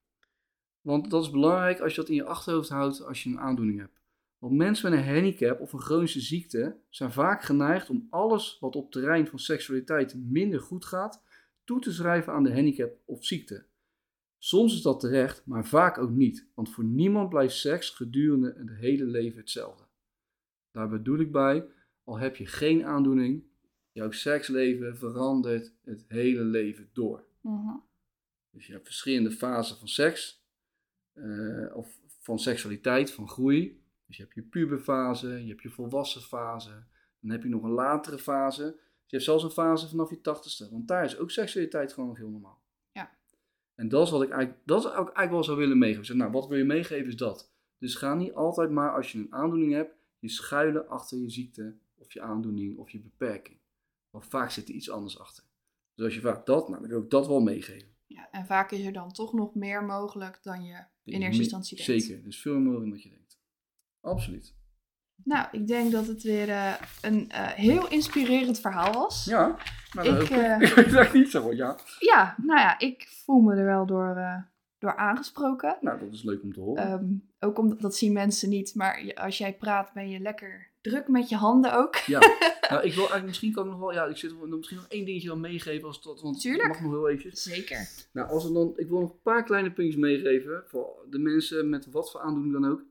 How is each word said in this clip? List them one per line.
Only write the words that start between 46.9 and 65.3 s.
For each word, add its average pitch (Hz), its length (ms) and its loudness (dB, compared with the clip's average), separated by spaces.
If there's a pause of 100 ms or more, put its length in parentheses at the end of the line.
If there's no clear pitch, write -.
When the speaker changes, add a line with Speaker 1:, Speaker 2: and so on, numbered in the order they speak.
Speaker 1:
is 117 80 -8
dat. 113 380 -8 (240)
Dus 123 180 -8
ga 139 180 -4
niet 180 200 -2
altijd 165 360 0
maar, 147 260 0
als 135 160 -4
je 113 60 -10
een 107 160 -8
aandoening 156 400 2
hebt, 156 220 -2 (240)
je 113 100 -10
schuilen 151 600 -2
achter 123 280 -10
je 123 120 -6
ziekte 113 460 -12 (200)
of - 180 -20
je - 80 -16
aandoening 107 560 -6
of 98 120 -18
je 110 120 -16
beperking. - 560 -10 (520)
Want - 160 -20
vaak 127 240 -4
zit - 200 -10
er - 40 -12
iets 110 160 -14
anders 104 300 -12
achter. - 240 -20 (520)
Dus 113 100 -6
als 113 100 -4
je 110 60 -10
vaak 110 240 -4
dat, 147 240 2
nou, 92 120 -10
dan 113 80 -12
wil 117 120 -2
ik 107 80 -10
dat 139 180 4
wel 139 140 4
meegeven. - 500 -2 (160)
Speaker 2:
Ja, - 240 -20
en 190 140 -10
vaak 190 260 0
is 196 140 -6
er 196 80 -6
dan 180 180 -12
toch 220 220 -8
nog 214 220 -2
meer 202 280 -4
mogelijk 202 600 -8
dan 180 200 -10
je 175 220 -18 (180)
in - 160 -8
Speaker 1:
Ja, 190 60 -2
Speaker 2:
eerste - 120 -2
Speaker 1:
me-, 233 60 4
Speaker 2:
instantie - 420 -6
denkt. 113 180 2
Speaker 1:
zeker, - 200 -12
dus - 180 -16
veel 147 120 -4
meer 135 80 2
mogelijk 123 240 2
dan 104 80 -6
dat 101 100 -16
je 98 60 -20
denkt. 92 120 -20 (800)
Absoluut. - 540 -8 (680)
Speaker 2:
Nou, 285 280 0